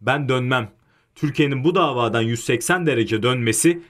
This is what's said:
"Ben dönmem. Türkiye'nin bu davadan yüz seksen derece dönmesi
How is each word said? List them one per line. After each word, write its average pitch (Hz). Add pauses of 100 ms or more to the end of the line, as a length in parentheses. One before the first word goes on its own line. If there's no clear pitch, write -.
"Ben 131
dönmem. 127 (440)
Türkiye'nin 139
bu 170
davadan 120
yüz 117
seksen 165
derece 110
dönmesi 127